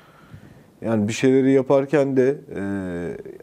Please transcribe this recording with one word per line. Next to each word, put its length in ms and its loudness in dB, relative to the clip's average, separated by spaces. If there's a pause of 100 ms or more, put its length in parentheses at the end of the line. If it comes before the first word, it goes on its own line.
(800)
Yani 260 -2
bir 60 -4
şeyleri 380 2
yaparken 680 2
de, 200 2 (180)
e, 60 -6 (800)